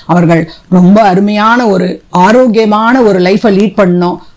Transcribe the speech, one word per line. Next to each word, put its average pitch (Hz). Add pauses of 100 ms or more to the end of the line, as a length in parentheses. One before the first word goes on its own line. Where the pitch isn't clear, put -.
அவர்கள் 165 (200)
ரொம்ப 185
அருமையான 208
ஒரு 185
ஆரோக்கியமான 220
ஒரு 202
லைஃபை 190
lead 196
பண்ணணும். 180 (200)